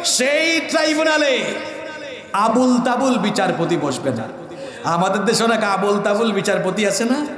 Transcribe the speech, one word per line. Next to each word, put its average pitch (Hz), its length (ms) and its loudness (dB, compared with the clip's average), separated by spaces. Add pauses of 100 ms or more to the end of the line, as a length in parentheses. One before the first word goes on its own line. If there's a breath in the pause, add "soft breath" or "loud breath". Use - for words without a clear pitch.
সেই 320 560 2
ট্রাইব্যুনালে 302 840 2 (880)
আবুল 240 520 4
তাবুল 247 320 2
বিচারপতি 180 600 0
বসবে 139 320 -2
না। 113 140 -4 (600 loud breath)
আমাদের 190 420 0
দেশে 220 180 2
অনেক 226 200 2
আবুল 202 360 0
তাবুল 214 320 0
বিচারপতি 190 560 0
আছে 202 180 0
না? 277 200 0 (120)